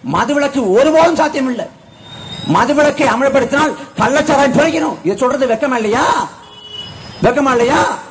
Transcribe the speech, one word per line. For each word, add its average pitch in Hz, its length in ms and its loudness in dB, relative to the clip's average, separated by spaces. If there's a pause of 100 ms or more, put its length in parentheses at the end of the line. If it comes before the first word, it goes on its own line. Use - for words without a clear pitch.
(160)
மதுவிலக்கு 277 460 0 (140)
ஒருபோதும் 311 460 4
சாத்தியமில்லை. 262 440 -2 (880)
மதுவிலக்கை 285 580 2
அமல்படுத்தினால் 277 600 0 (260)
கள்ளச்சாராயம் 277 580 2
பெருகிடும். 311 480 0
இதை 190 120 0
சொல்றது 254 340 0
வெக்கமா 254 300 0
இல்லையா? 226 240 0 (1200)
வெக்கமா 269 300 2
இல்லையா? 247 260 2 (300)